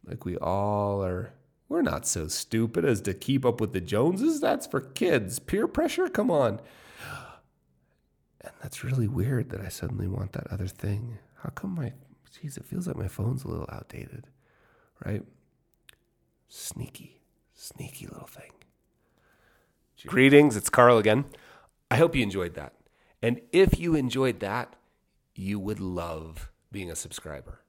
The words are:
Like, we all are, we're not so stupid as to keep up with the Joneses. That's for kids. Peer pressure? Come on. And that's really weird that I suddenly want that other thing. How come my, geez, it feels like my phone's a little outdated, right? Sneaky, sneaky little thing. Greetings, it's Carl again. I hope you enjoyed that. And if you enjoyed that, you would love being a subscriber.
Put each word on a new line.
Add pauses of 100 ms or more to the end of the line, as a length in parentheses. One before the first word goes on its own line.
Like,
we
all
are, (340)
we're
not
so
stupid
as
to
keep
up
with
the
Joneses.
That's
for
kids.
Peer
pressure?
Come
on. (1800)
And
that's
really
weird
that
I
suddenly
want
that
other
thing. (260)
How
come
my, (480)
geez,
it
feels
like
my
phone's
a
little
outdated, (760)
right? (1200)
Sneaky, (340)
sneaky
little
thing. (1500)
Greetings,
it's
Carl
again. (680)
I
hope
you
enjoyed
that. (480)
And (100)
if
you
enjoyed
that, (600)
you
would
love (200)
being
a
subscriber.